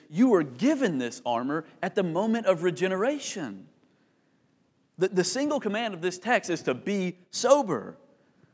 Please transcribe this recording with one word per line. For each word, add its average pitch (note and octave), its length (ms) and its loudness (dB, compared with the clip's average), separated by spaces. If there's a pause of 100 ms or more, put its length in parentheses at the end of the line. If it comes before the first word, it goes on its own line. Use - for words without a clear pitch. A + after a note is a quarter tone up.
you G3+ 200 4
were F#3 160 6
given F3+ 540 0
this A#2+ 280 -6
armor B2+ 380 -2 (180)
at F3 140 -6
the G3+ 80 2
moment G#3+ 420 0
of F3+ 160 2
regeneration. F#3 1040 -2 (1300)
The, F3+ 100 2
the F#3 160 2
single C#4+ 340 0
command G#3+ 360 -4
of E3 60 -12
this F3+ 180 -4
text A3+ 320 0
is E3 120 -2
to C#3 120 0
be F3+ 440 -2 (120)
sober. F#3 640 2 (580)